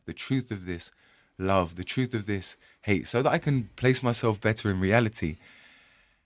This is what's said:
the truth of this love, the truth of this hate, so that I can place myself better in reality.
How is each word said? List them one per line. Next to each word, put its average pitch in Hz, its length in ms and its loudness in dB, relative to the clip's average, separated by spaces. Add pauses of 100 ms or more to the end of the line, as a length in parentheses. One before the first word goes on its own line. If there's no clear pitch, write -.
the 82 80 -10
truth 127 380 -4
of 95 140 -8
this 87 260 -8 (460)
love, 92 380 2
the 90 80 -8
truth 127 300 -2
of 107 140 -4
this 101 280 -6 (260)
hate, 101 260 2
so 120 160 0
that 139 80 4
I 160 80 2
can 135 360 0
place 127 280 2
myself 117 360 0
better 107 300 0
in 92 100 0
reality. 101 580 2 (880)